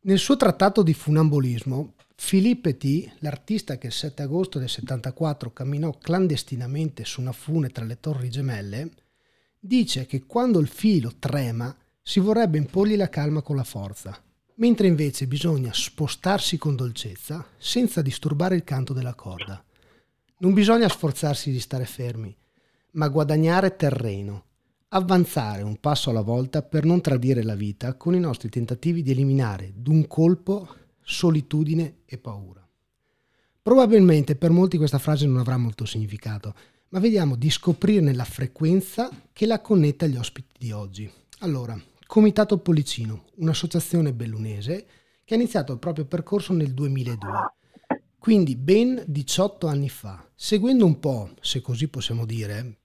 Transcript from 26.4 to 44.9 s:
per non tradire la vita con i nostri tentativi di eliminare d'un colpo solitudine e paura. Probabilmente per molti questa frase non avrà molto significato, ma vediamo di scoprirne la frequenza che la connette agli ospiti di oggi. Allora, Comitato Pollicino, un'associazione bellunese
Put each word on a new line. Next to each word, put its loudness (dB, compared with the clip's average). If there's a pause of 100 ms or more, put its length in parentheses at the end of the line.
per -2
non 4
tradire 2
la -2
vita -6
con -2
i 2
nostri -4
tentativi -2
di -2
eliminare 0
d'un 2
colpo 0 (320)
solitudine 0
e -16
paura. -16 (1000)
Probabilmente 6
per 2
molti 4
questa 2
frase 0
non 4
avrà 0
molto -2
significato, -8 (380)
ma -4
vediamo 2
di 0
scoprirne 2
la -2
frequenza -2 (240)
che 0
la 0
connette 2
agli 0
ospiti -12
di -8
oggi. -10 (280)
Allora, -6 (320)
Comitato 4
Pollicino, -2 (120)
un'associazione 0
bellunese -8 (380)